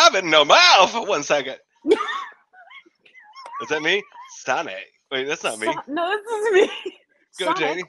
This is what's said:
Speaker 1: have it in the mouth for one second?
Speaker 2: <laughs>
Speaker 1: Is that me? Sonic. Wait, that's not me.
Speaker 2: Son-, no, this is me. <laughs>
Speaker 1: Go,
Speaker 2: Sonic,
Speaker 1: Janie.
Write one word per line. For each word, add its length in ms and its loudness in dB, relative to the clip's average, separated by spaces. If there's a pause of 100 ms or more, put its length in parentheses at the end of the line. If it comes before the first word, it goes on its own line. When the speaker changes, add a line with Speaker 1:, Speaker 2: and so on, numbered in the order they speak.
Speaker 1:
have 100 4
it 100 -2
in 60 -4
the 160 6
mouth 440 6
for 140 -6
one 180 -2
second? 360 -4 (260)
Speaker 2:
<laughs> 0 - (1800)
Speaker 1:
Is 60 -12
that 140 -4
me? 200 -2 (420)
Sonic. 300 -4 (380)
Wait, 160 -4
that's 160 -6
not 160 -6
me. 60 -6
Speaker 2:
Son-, 100 -2 (100)
no, 240 -6 (160)
this 200 -6
is 60 -2
me. 460 0
<laughs> 400 -20
Speaker 1:
Go, 80 -6
Speaker 2:
Sonic, 140 -2
Speaker 1:
Janie. 280 -4